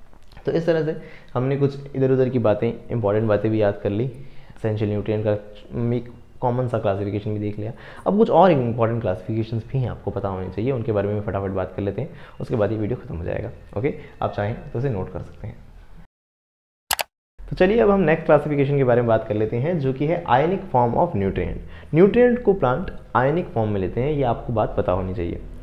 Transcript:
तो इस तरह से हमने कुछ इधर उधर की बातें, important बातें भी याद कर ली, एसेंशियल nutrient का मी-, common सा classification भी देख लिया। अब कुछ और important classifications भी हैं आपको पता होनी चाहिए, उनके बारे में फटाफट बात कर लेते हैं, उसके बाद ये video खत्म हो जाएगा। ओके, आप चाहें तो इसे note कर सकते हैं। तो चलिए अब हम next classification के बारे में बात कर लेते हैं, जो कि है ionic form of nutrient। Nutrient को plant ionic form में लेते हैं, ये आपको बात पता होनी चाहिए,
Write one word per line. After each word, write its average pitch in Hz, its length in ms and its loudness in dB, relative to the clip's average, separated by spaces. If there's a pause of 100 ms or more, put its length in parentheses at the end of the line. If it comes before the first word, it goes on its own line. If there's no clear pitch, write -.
(460)
तो 135 60 0
इस 165 140 0
तरह 160 180 2
से 156 140 -2 (360)
हमने 135 240 0
कुछ 139 200 2 (180)
इधर 131 160 2
उधर 131 180 4
की 123 100 0
बातें, 113 340 2 (180)
important 110 360 2
बातें 107 240 2
भी 110 100 2
याद 101 220 2
कर 104 60 0
ली, 107 160 0
एसेंशियल - 840 -4
nutrient 107 380 -2
का 104 100 2 (420)
मी-, 117 240 0 (380)
common 127 260 0
सा 113 120 -2
classification 101 540 -2
भी 104 60 -4
देख 104 200 -4
लिया। 110 140 -6 (340)
अब 190 100 2
कुछ 220 120 6
और 175 220 8
important 117 500 2
classifications 110 720 -2
भी 135 80 0
हैं 117 100 0
आपको 92 220 -6
पता 98 160 -2
होनी 92 220 -4
चाहिए, 110 220 -2
उनके 113 200 -2
बारे 101 160 2
में 104 140 -2
फटाफट 98 280 -2
बात 92 260 -2
कर 104 60 -4
लेते 98 200 -2
हैं, 160 80 -6 (320)
उसके 131 140 -4
बाद 113 160 2
ये 110 60 0
video 110 280 -4
खत्म 80 100 -8
हो 82 80 -6
जाएगा। 104 560 -8
ओके, 143 140 0 (280)
आप 104 120 -2
चाहें 104 220 -4 (180)
तो 117 60 -4
इसे 139 100 -2
note 92 240 -4
कर 80 60 -10
सकते - 280 -14
हैं। - 80 -12 (1900)
तो 143 60 -8
चलिए 202 240 4
अब 208 100 4
हम 196 100 4
next 160 260 2
classification 147 520 4
के 135 60 4
बारे 120 180 4
में 117 60 0
बात 110 200 2
कर 107 80 -2
लेते 110 220 0
हैं, 160 220 0
जो 131 140 0
कि 143 120 -2
है 170 200 0
ionic 160 340 4 (160)
form 120 200 4
of 170 200 2
nutrient। 92 420 -2 (380)
Nutrient 233 480 6
को 196 100 6
plant 139 380 0 (240)
ionic 147 300 2
form 113 240 0
में 101 120 0
लेते 92 200 -2
हैं, 143 100 0
ये 143 120 0
आपको 117 300 -2
बात 107 240 0
पता 101 140 2
होनी 92 220 0
चाहिए, 87 280 -4 (220)